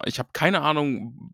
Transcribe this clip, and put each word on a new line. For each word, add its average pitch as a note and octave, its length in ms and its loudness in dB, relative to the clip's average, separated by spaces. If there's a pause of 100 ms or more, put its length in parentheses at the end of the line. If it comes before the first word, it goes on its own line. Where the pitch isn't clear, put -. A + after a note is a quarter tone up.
ich - 140 -2
hab - 160 -6
keine F3 260 4
Ahnung, C#3+ 720 0